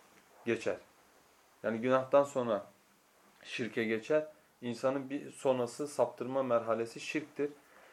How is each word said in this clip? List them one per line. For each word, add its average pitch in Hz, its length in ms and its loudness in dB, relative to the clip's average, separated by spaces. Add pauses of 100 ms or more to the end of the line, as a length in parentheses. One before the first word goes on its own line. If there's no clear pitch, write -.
(460)
geçer. 110 320 0 (840)
Yani 113 140 0
günahtan 131 460 4
sonra 120 420 -2 (800)
şirke 113 400 -4
geçer. 113 440 0 (340)
İnsanın 131 480 -2
bir 143 220 -8
sonrası 127 560 0
saptırma 131 560 0
merhalesi 117 560 0
şirktir. - 500 -4 (440)